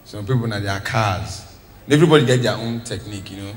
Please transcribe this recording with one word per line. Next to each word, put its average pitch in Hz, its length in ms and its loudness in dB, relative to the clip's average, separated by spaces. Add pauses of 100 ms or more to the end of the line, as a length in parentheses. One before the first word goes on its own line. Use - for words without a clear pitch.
Some 104 220 -12
people 117 220 0
na 104 120 -4
their 98 220 -4
cars. 101 640 -2 (440)
Everybody 151 360 6
get 127 160 4
their 104 140 0
own 117 260 -6
technique, 98 500 -10
you 104 60 -14
know. 101 200 -12